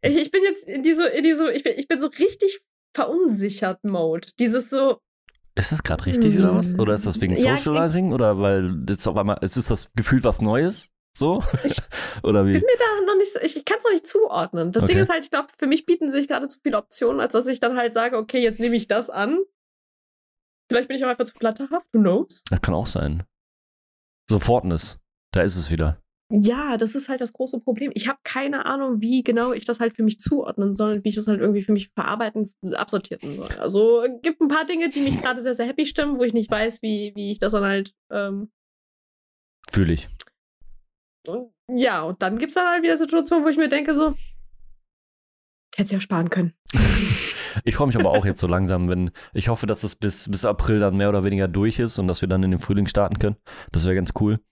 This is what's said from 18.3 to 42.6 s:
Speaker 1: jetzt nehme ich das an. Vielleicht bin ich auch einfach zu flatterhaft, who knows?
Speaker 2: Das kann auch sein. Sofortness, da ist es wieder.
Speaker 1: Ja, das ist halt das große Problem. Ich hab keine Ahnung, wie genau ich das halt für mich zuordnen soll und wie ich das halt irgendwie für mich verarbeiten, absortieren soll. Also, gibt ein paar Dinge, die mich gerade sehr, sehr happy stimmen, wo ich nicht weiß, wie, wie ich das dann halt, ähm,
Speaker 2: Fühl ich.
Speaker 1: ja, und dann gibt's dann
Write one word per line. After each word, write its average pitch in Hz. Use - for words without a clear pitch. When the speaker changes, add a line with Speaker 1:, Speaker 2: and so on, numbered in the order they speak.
Speaker 1:
jetzt 220
nehme 233
ich 226
das 233
an. 240
Vielleicht 247
bin 269
ich 262
auch 254
einfach 240
zu 220
flatterhaft, 269
who 226
knows? 202
Speaker 2:
Das 87
kann -
auch 87
sein. 78
Sofortness, 101
da 92
ist 90
es 78
wieder. 80
Speaker 1:
Ja, 240
das 220
ist 269
halt 262
das 233
große 254
Problem. 262
Ich 214
hab 285
keine 277
Ahnung, 262
wie 240
genau 240
ich -
das 233
halt 233
für 226
mich 214
zuordnen 202
soll 214
und 196
wie 214
ich 208
das 214
halt 208
irgendwie 202
für 214
mich 196
verarbeiten, 214
absortieren -
soll. -
Also, 226
gibt 320
ein 294
paar 311
Dinge, 330
die 285
mich 277
gerade 254
sehr, 247
sehr 240
happy 277
stimmen, 294
wo 247
ich 226
nicht 226
weiß, 226
wie, 208
wie 202
ich 208
das 208
dann 202
halt, 196
ähm, 202
Speaker 2:
Fühl 92
ich. 82
Speaker 1:
ja, 240
und 175
dann 196
gibt's 285
dann 359